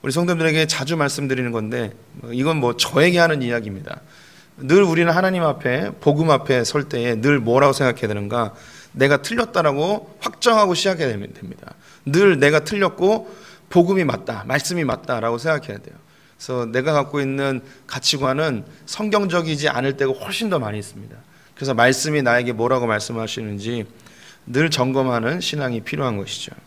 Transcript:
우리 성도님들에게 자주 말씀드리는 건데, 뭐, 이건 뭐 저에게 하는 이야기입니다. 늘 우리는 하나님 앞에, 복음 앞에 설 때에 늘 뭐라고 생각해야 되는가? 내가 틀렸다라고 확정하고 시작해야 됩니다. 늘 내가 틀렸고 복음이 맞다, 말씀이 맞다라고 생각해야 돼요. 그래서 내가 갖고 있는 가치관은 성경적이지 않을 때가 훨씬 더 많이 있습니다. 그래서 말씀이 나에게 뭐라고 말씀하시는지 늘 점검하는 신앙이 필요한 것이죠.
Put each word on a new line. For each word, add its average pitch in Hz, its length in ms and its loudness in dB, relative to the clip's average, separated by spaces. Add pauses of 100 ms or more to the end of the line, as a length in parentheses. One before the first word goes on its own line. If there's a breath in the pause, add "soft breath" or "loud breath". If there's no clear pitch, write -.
우리 131 100 -4
성도님들에게 160 540 2
자주 156 300 -4
말씀드리는 135 560 -2
건데, 113 400 -4 (220)
뭐, 117 180 -14
이건 143 240 0
뭐 120 200 0
저에게 175 420 2
하는 165 240 2
이야기입니다. 110 580 -6 (580 loud breath)
늘 147 240 4
우리는 170 300 2
하나님 185 300 2
앞에, 131 480 -2 (100)
복음 151 300 4
앞에 131 340 2
설 143 240 -2
때에 120 320 -2
늘 143 200 4
뭐라고 131 340 4
생각해야 127 340 0
되는가? 104 460 -4 (380 loud breath)
내가 139 280 2
틀렸다라고 185 1000 -2
확정하고 208 540 2
시작해야 160 340 0
됩니다. - 680 -10 (320 loud breath)
늘 170 320 4
내가 147 220 6
틀렸고 196 760 0 (320 loud breath)
복음이 180 360 4
맞다, 113 420 -4
말씀이 147 380 -2
맞다라고 117 520 -2
생각해야 139 420 -4
돼요. - 160 -20 (460 soft breath)
그래서 123 240 -6
내가 127 300 -2
갖고 143 260 0
있는 135 400 -2 (260 loud breath)
가치관은 135 800 -2 (220 loud breath)
성경적이지 175 840 0
않을 135 300 -2
때가 135 140 0
훨씬 - 360 -6
더 180 100 0
많이 107 200 -4
있습니다. 104 360 -14 (400 soft breath)
그래서 135 200 -4
말씀이 131 480 4
나에게 120 300 2
뭐라고 120 340 2
말씀하시는지 110 1000 -4 (640 loud breath)
늘 147 240 0
점검하는 131 720 0
신앙이 127 400 -4
필요한 131 340 -4
것이죠. - 360 -10 (140)